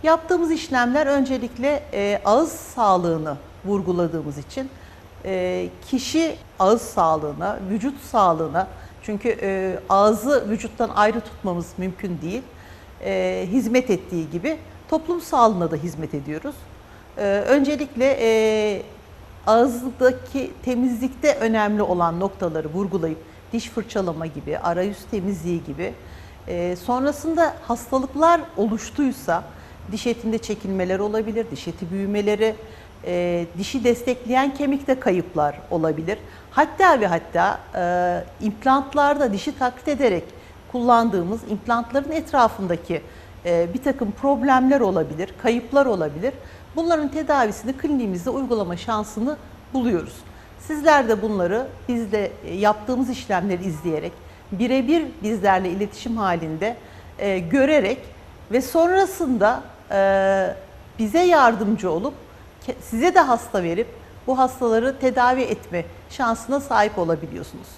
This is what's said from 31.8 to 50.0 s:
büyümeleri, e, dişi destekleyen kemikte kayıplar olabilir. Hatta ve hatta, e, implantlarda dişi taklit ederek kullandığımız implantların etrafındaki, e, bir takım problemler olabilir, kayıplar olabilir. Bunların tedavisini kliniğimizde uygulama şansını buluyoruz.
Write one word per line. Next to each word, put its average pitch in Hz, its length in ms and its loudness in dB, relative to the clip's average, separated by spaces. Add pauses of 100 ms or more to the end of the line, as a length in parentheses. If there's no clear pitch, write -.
büyümeleri, 208 640 0 (520)
e, 175 400 0 (120)
dişi 214 260 -4
destekleyen 247 680 2
kemikte 277 460 0
kayıplar 160 580 0 (120)
olabilir. 160 480 0 (320)
Hatta 311 500 4
ve 208 60 2
hatta, 175 540 0 (140)
e, 175 720 0
implantlarda 277 840 2
dişi 202 260 -6
taklit 247 300 -4
ederek 262 360 2 (480)
kullandığımız 233 680 2 (100)
implantların 240 640 -2
etrafındaki, 208 880 0 (420)
e, 170 300 2
bir 254 80 -4
takım 262 280 0
problemler 262 720 4
olabilir, 175 600 0
kayıplar 240 440 2
olabilir. 180 480 -2 (420)
Bunların 320 320 0
tedavisini 269 640 0
kliniğimizde 220 580 -2
uygulama 220 460 -2
şansını 220 600 -4 (380)
buluyoruz. 226 400 0 (460)